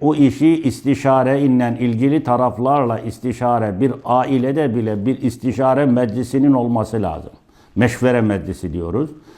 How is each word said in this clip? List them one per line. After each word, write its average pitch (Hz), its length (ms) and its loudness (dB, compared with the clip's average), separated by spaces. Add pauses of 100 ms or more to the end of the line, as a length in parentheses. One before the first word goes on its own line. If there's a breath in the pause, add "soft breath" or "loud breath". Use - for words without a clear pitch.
O 151 140 2
işi 151 480 2
istişare 135 800 0
ile 123 400 2
ilgili 123 440 0
taraflarla 123 760 0
istişare, 113 800 -2
bir 127 120 2 (120)
ailede 131 680 0
bile 107 320 -2
bir 131 160 -2
istişare 131 640 0
meclisinin 127 640 2
olması 117 500 0
lazım. 76 300 -6 (440 soft breath)
Meşvere 123 440 2
meclisi 92 520 -2
diyoruz. 87 380 -4 (260 soft breath)